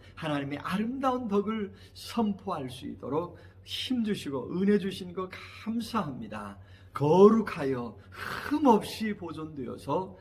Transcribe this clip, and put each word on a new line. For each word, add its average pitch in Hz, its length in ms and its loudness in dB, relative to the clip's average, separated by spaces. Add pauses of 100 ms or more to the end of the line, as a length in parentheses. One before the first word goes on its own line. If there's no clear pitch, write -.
(140)
하나님의 143 440 -4
아름다운 254 720 -2
덕을 202 440 0 (220)
선포할 190 760 -2
수 117 160 -12
있도록 139 500 -4 (280)
힘 - 400 -2
주시고 151 520 -4
은혜 196 220 6
주신 185 340 -6
거 185 160 -6 (360)
감사합니다. 123 920 -6 (340)
거룩하여 151 1040 6 (140)
흠 - 560 -2
없이 214 480 4
보존되어서 156 1080 -6